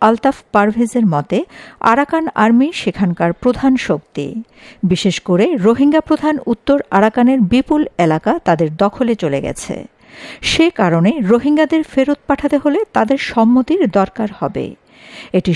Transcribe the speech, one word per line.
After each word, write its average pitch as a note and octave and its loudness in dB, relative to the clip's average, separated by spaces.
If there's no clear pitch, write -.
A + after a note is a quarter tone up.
আলতাফ A#3 2
পারভেজের A3 0
মতে, E3 -2
আরাকান C#4+ 0
আর্মি A#3 2
সেখানকার F3 -2
প্রধান B3 0
শক্তি। D3 -6
বিশেষ F3+ 0
করে F#3+ 0
রোহিঙ্গা B3+ 2
প্রধান D4+ -2
উত্তর C#4 0
আরাকানের A#3+ 2
বিপুল C4 2
এলাকা D#3+ 0
তাদের E3 2
দখলে A3+ -2
চলে C#3 -4
গেছে। - -8
সে - 0
কারণে E3+ 2
রোহিঙ্গাদের D4 2
ফেরত C4+ -2
পাঠাতে C#4+ -2
হলে D4 0
তাদের A3+ 0
সম্মতির B3 2
দরকার G3+ -2
হবে। C3+ -6
এটি F3+ 0